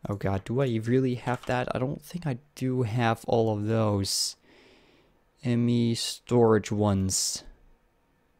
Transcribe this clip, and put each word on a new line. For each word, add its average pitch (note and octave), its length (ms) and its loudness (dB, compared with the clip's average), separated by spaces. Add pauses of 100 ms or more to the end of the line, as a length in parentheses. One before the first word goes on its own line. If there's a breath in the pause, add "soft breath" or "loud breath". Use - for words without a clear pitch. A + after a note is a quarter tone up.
Oh G#2 60 -4
god, G2 300 -4
do A#2+ 180 -2
I A#2 220 0
really B2 320 2
have A#2+ 300 -6
that? B2 280 -2
I - 40 -2
don't C3 240 -4
think F3 240 -10
I B2+ 120 -4 (160)
do B2+ 280 -2
have A2+ 460 0
all A2 240 2
of G#2 140 -2
those. G#2+ 680 0 (1080 soft breath)
M A#2+ 240 2
E A#2+ 260 2
storage A2+ 800 2
ones. G2 720 0 (960)